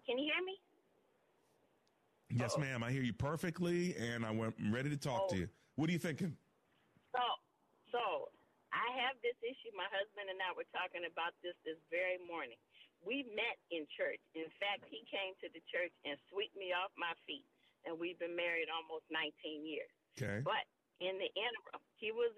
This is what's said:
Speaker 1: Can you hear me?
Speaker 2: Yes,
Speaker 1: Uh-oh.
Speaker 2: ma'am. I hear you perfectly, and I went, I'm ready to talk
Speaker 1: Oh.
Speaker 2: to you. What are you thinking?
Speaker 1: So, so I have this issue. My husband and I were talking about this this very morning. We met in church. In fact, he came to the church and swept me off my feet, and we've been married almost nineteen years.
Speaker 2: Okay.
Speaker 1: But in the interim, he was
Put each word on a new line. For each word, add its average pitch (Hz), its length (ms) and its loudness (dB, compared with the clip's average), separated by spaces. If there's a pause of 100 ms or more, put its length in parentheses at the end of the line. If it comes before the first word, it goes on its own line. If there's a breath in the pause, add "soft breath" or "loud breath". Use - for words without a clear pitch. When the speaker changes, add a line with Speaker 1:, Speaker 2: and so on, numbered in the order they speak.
Speaker 1:
Can 247 100 4
you 294 140 4
hear 330 140 4
me? 381 100 -4 (1700)
Speaker 2:
Yes, 117 260 2
Speaker 1:
Uh-oh. 151 60 4
Speaker 2:
ma'am. 131 200 2
I 120 120 2
hear 135 100 4
you 120 80 4
perfectly, 175 840 2
and 117 260 0
I 110 80 2
went, 110 260 2
I'm 107 160 2
ready 135 160 2
to 147 80 2
talk 156 300 2
Speaker 1:
Oh. 262 60 4
Speaker 2:
to 190 40 4
you. 85 100 2 (280 soft breath)
What 160 140 4
are 180 40 4
you 165 60 4
thinking? 165 380 0 (760)
Speaker 1:
So, 247 100 2 (680)
so 220 380 2 (420)
I 220 160 0 (160)
have 254 160 0
this 240 240 2
issue. 226 320 -6
My 190 160 -4
husband 202 400 -2
and 185 80 -4
I 185 160 0
were 170 160 -6
talking 175 320 -4
about 170 300 -2 (100)
this 175 220 -6
this 160 160 -6 (100)
very 180 320 0
morning. 156 340 -6 (460 loud breath)
We 247 320 -2
met 220 220 0 (160)
in 160 100 0 (160)
church. 139 220 0 (160)
In 160 100 -4 (140)
fact, 196 260 -2
he - 240 -12
came 190 320 -4
to 175 80 -6
the 165 160 -16
church 180 240 0 (140)
and 143 100 -4 (160)
swept 202 240 -4
me 190 160 -2
off 180 240 0
my 170 160 -2 (160)
feet, 143 180 -8 (380 soft breath)
and 165 160 -4
we've 170 220 -2
been 170 160 -2
married 170 340 2
almost 160 400 -6
nineteen 156 540 -4
years. 156 260 -6 (240)
Speaker 2:
Okay. 104 300 -2
Speaker 1:
But 202 180 2 (360)
in 185 160 0
the 190 160 -2
interim, 220 500 -4 (140)
he 220 160 -4
was 233 260 2